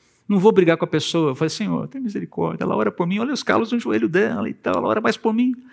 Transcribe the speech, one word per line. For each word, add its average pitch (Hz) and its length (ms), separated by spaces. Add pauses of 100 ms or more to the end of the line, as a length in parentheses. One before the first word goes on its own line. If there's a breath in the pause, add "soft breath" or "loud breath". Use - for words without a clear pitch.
(260)
Não 202 120
vou 196 120
brigar 175 280
com - 60
a 165 40
pessoa. 156 440
Eu - 20
falei, 156 160
"Senhor, 180 380
tem 269 120
misericórdia. 170 640
Ela 190 100
ora 208 160
por 175 160
mim, 190 120
olha 254 160
os - 80
calos 214 280
no 240 80
joelho 226 300
dela 196 400
e - 60
tal, - 220
ela 95 120
ora 214 120
mais 226 140
por 220 200
mim." 247 200 (180 loud breath)